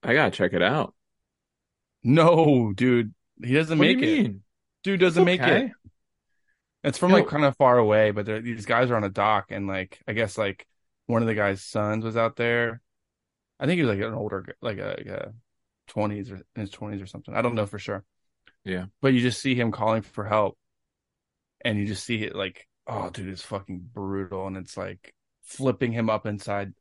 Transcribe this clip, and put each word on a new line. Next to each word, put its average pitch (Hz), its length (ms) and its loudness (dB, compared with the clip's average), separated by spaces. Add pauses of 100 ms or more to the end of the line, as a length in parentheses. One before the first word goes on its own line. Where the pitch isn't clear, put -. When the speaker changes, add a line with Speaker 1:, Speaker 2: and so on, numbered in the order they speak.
Speaker 1:
I 117 120 2
gotta 147 160 4
check - 220 0
it 87 100 0
out. 117 320 2 (1120)
Speaker 2:
No, 151 680 6
dude. 120 420 2 (280)
He 123 120 0
doesn't 160 240 2
Speaker 1:
What 147 60 6
do 165 120 6
Speaker 2:
make 269 100 0
Speaker 1:
you 320 80 2
Speaker 2:
it. 277 80 4
Speaker 1:
mean? 101 200 -4 (420)
Speaker 2:
Dude 196 160 0
doesn't 180 220 6
Speaker 1:
It's 180 40 6
Speaker 2:
make 180 140 2
it. 127 40 0 (200)
Speaker 1:
okay. 247 80 -6 (1120)
Speaker 2:
It's 139 140 -2
from, 180 120 2
Speaker 1:
Yo. 190 60 8
Speaker 2:
like, 160 120 4
kinda 143 240 2
far 127 260 4
away, 107 340 4
but 104 140 -6
they're, 110 140 -4
these 113 240 -8
guys 120 280 2
are 120 40 2
on 107 80 0
a 101 60 -4
dock, 101 400 0
and, 101 160 -6
like, 95 320 -6 (100)
I 123 60 -4
guess, 107 240 -2
like, 98 280 -4 (400)
one 117 160 0
of 113 60 0
the 113 60 0
guy's 101 280 -2
sons 110 420 -4
was 113 120 -6
out 117 200 0
there. 117 440 -2 (800)
I - 80 -4
think 175 120 0
he 160 60 2
was, 110 120 0
like, 101 100 -4
an 113 80 -6
older 101 320 -6
g-, - 60 -14 (100)
like 110 160 -6
a, 98 180 -8
like 85 100 -12
a 101 280 -10 (540)
twenties 104 420 -4
or 98 60 -14
in - 240 -14
his 101 100 -8
twenties 104 320 -10
or 92 40 -14
something. - 280 -14
I 113 80 0
don't 120 120 -2
know 107 120 -2
for 101 120 -12
sure. 98 260 -8 (600)
Speaker 1:
Yeah. 92 220 -6 (160)
Speaker 2:
But 135 100 4
you 123 80 4
just 120 220 0
see 131 120 0
him 117 180 0
calling 110 300 0
for - 220 -12
help, 104 320 0 (1080)
and 110 160 -2
you 104 80 -2
just 104 180 -8
see 113 180 -4
it, - 120 -8
like, 98 320 -8 (200)
oh, 98 240 -8
dude, 95 180 -12
it's 92 140 -12
fucking 95 500 -12
brutal, 98 540 -8
and 95 100 -10
it's, 92 220 -16
like, 95 360 -12 (280)
flipping 127 500 -2
him 113 160 -2
up 107 160 -2
inside, 101 560 -6